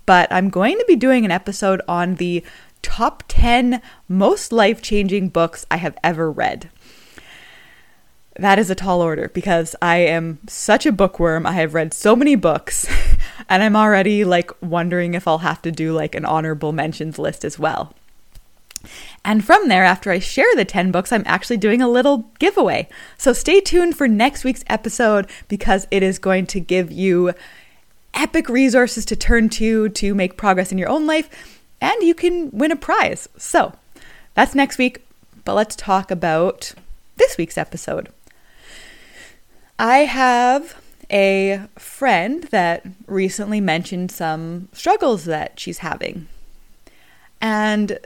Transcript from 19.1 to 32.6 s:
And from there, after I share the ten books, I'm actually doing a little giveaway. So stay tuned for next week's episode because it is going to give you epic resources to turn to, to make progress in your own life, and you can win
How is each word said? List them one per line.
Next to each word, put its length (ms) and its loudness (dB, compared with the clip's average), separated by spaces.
And 180 2
from 240 4
there, 160 4
after 260 2
I 100 0
share 360 2
the 80 2
ten 260 -2
books, 220 -2
I'm 140 0
actually 320 -2
doing 240 2
a 80 2
little 400 2
giveaway. 480 0
So 160 0
stay 260 4
tuned 380 0
for 100 0
next 380 0
week's 220 -4
episode 600 -2
because 420 0
it 100 0
is 160 0
going 300 -2
to 140 -6
give 280 -2
you 440 0
epic 340 -2
resources 580 2
to 120 -4
turn 320 2
to, 400 0
to 260 -2
make 220 -2
progress 340 0
in 60 -4
your 100 -4
own 180 -2
life, 240 -2
and 200 -2
you 140 4
can 360 -2
win 200 -2